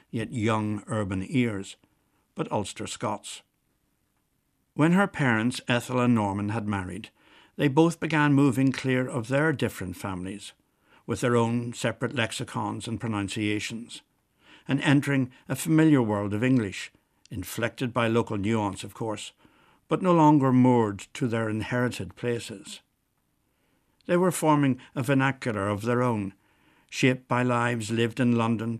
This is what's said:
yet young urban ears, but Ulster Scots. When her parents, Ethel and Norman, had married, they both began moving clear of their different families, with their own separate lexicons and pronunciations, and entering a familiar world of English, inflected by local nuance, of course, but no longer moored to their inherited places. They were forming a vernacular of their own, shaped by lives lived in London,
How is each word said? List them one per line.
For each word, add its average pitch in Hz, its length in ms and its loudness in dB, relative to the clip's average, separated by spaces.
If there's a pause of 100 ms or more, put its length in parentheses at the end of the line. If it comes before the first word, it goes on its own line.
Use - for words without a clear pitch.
yet 113 220 -6
young 107 560 -2
urban 98 400 -4
ears, 117 480 -2 (600)
but 160 180 -6
Ulster 104 340 -6
Scots. - 540 -8 (1300)
When 160 200 4
her 196 120 4
parents, 123 640 0
Ethel 123 320 0
and 123 160 4
Norman, 101 320 0
had 107 180 -4
married, 95 440 -6 (480)
they 143 100 2
both 160 320 2
began 151 320 2
moving 135 400 4
clear 127 340 -2
of 123 220 -6
their 143 240 0
different 101 460 -4
families, 95 560 -10 (520)
with - 160 -4
their 120 140 2
own 117 380 0
separate 117 400 -4
lexicons 110 720 -4
and 113 120 -6
pronunciations, 107 1040 -6 (640)
and 135 140 0
entering 139 500 2 (160)
a 135 80 -4
familiar 156 480 4
world 104 320 -2
of 107 80 -2
English, 123 480 0 (400)
inflected 117 600 -6
by 117 160 0
local 113 300 0
nuance, 101 460 -2
of 101 100 -14
course, 107 380 -8 (560)
but 160 160 -2
no 180 100 4
longer 151 400 6
moored 120 600 4
to 131 120 -2
their 113 220 -2
inherited 110 640 -4
places. 110 680 -8 (1200)
They 175 120 2
were 185 120 4
forming 147 500 2 (160)
a 143 60 -4
vernacular 131 680 0
of 104 140 -2
their 120 220 0
own, 107 320 -2 (560)
shaped 127 360 0
by 123 140 0
lives 120 480 0
lived 113 300 0
in 120 180 2
London, 113 420 -2